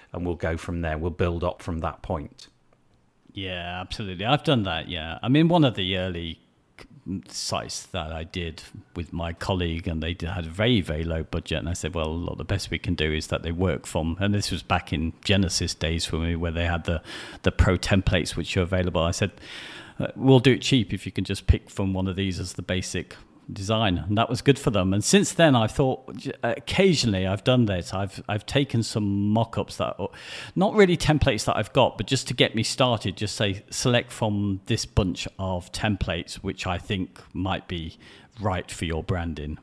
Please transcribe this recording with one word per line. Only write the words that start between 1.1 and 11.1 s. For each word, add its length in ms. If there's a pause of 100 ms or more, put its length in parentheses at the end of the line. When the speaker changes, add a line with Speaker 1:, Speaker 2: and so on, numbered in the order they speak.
Speaker 1:
build 320
up 180
from 160
that 240
point." 460 (840)
Speaker 2:
Yeah, 480
absolutely. 440
I've 180
done 200
that, 260
yeah. 340
I 60
mean, 200
one 160
of 100
the 220
early 420 (880)
sites 580
that 240
I 120
did 400 (320)
with 180
my 200
colleague, 540
and 160
they 100
d-, 140
had 180
a 40
very, 320
very 220
low 200